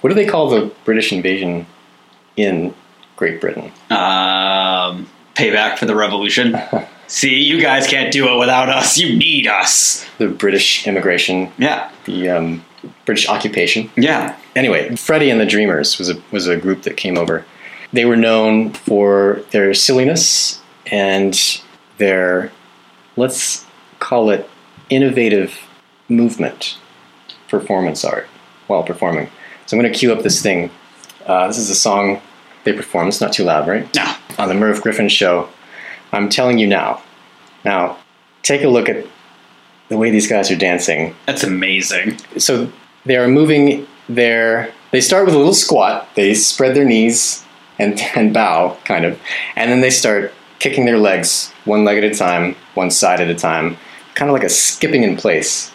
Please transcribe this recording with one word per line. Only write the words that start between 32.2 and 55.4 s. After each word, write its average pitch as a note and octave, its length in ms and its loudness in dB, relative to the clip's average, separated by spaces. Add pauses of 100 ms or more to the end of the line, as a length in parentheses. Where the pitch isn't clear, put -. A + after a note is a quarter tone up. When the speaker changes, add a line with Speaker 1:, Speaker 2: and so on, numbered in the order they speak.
Speaker 1:
they G#2+ 80 0
performed. F#2 360 -2
It's - 120 -4
not A2+ 120 -2
too G2 120 -2
loud, D#2 240 2
right? G#2+ 260 -4
Speaker 2:
No. - 200 -2 (240)
Speaker 1:
On G2+ 100 -2
the F#2 60 -2
Merv G#2+ 280 0
Griffin G#2+ 260 0
Show. F2+ 400 2 (640)
I'm G2+ 160 -2
Telling B2 300 2
You G#2+ 80 2
Now. - 360 0 (600)
Now, F#2 340 -2 (440)
take C#3+ 200 0
a D3+ 60 4
look A#2+ 200 4
at - 180 -4 (840)
the A2 80 -4
way A2+ 140 2
these G#2 180 2
guys G2+ 220 0
are F#2 60 0
dancing. E2 580 -2 (120)
Speaker 2:
That's - 180 -4
amazing. F#2+ 720 -2 (200)
Speaker 1:
So A#2+ 320 0 (340)
they C3 120 2
are B2 120 2
moving C#3+ 580 4 (220)
their, A#2 640 2 (200)
they B2+ 80 4
start F#3 260 4
with E3+ 80 4
a D3 40 6
little E3 160 6
squat. - 600 0
They G2+ 200 2
spread C3 420 0
their C#3+ 80 4
knees A#2 600 0 (340)
and, G#2 220 -2 (140)
and G#2+ 180 2
bow, F2+ 520 0
kind E2+ 200 -2
of. E2+ 140 -2 (380)
And A#2 140 -2
then B2 100 2
they B2+ 100 4
start G#2 420 0 (280)
kicking C3 240 0
their A#2 140 4
legs F#2 540 0 (120)
one G#2 200 2
leg G#2 140 2
at G#2 60 0
a G#2+ 100 0
time, F2 400 0 (200)
one F#2 160 -2
side F2+ 300 2
at E2+ 80 0
a E2+ 60 -2
time, E2 420 -2 (380)
kind C#3+ 160 -2
of C#3 40 4
like A2 100 0
a F2+ 40 0
skipping - 540 0
in G2 140 2
place. - 580 -2